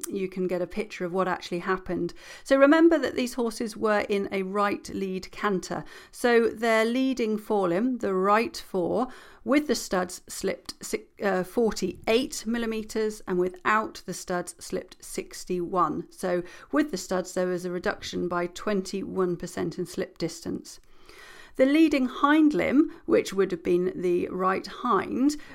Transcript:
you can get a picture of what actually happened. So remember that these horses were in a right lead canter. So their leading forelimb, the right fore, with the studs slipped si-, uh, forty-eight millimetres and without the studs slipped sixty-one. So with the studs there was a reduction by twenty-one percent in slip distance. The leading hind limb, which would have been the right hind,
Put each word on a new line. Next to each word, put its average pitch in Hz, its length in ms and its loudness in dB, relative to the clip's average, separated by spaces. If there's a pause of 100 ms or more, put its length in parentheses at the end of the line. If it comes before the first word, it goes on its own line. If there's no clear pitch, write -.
you 190 200 -4
can 185 180 -4
get 175 140 -2
a 175 60 -4
picture 208 360 -8
of 170 80 -4
what 185 160 0
actually 180 320 -4
happened. 180 540 -4 (320)
So 269 100 4
remember 320 420 8
that 262 180 -2
these 247 180 -2
horses 226 420 -4
were 214 320 0
in 202 240 0
a 196 120 -2
right 202 500 -2
lead 185 380 -6
canter. 175 520 -2 (280)
So 233 360 4
their 220 380 2
leading 240 520 0
forelimb, 214 600 0
the 202 140 -2
right 202 420 2
fore, 185 520 -2 (360)
with 294 240 2
the 233 80 2
studs - 520 -4
slipped - 540 -6
si-, - 240 -8 (160)
uh, 185 220 0
forty-eight 220 1000 0
millimetres 220 840 -4
and 185 100 0
without 208 680 0
the 185 80 -8
studs 175 460 -6
slipped - 400 -10
sixty-one. 170 1120 -2
So 180 340 -2 (280)
with 294 200 0
the 185 60 -4
studs 185 360 -4
there 185 140 0
was 180 160 -4
a 180 80 -6
reduction 180 560 -4
by 175 200 -2
twenty-one 185 920 -2
percent 175 400 -6
in 180 80 -4
slip - 320 -8
distance. - 640 -8 (760)
The 269 100 6
leading 294 420 6
hind 294 460 6
limb, 254 380 4 (140)
which - 280 2
would 190 180 2
have 175 120 -4
been 180 320 2
the 180 320 0
right 185 400 -2
hind, 247 720 0 (180)